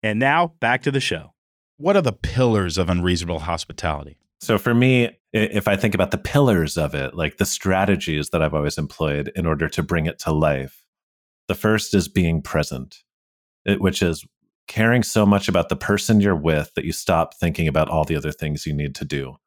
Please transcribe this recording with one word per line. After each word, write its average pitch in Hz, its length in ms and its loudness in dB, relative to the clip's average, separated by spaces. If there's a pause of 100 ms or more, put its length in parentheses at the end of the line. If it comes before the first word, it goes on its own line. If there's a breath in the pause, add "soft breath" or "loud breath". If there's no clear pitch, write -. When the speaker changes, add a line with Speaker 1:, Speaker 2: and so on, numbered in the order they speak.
Speaker 1:
And 107 160 -2
now, 156 400 2
back 123 240 0
to 143 80 0
the 135 80 0
show. - 340 -6 (440)
What 180 180 2
are 196 60 6
the 127 120 0
pillars 107 640 0
of 90 120 0
unreasonable 87 500 0
hospitality? 76 760 -8 (220)
Speaker 2:
So 110 180 0
for 120 160 0
me, 123 340 4
i-, - 40 -6 (220)
if 107 340 0
I 101 80 4
think 101 200 0
about 92 160 0
the 98 60 -2
pillars 104 600 2
of 73 180 -2
it, 67 200 -6
like, 80 220 -4
the 101 80 0
strategies 92 840 0
that 82 120 0
I've 76 120 0
always 73 240 -2
employed 73 580 -4
in 87 100 -2
order 78 240 0
to - 140 -4
bring 80 220 -2
it - 140 -6
to - 120 -4
life, 73 540 -2 (600)
the 92 80 -2
first 107 380 0
is 92 140 4
being 82 340 0
present, - 640 -6 (600)
it, 101 160 0
which 95 200 0
is 85 240 0 (420)
caring 117 340 2
so 107 240 2
much 101 220 4
about 87 220 2
the - 60 -2
person 104 460 2
you're 98 140 4
with 76 400 0
that - 100 -4
you 82 60 -6
stop 82 420 0
thinking 82 340 -2
about 78 220 0
all 80 140 0
the 78 120 -2
other 76 160 -4
things 73 340 -6
you 76 80 -4
need 73 220 -4
to - 100 -10
do 67 420 -8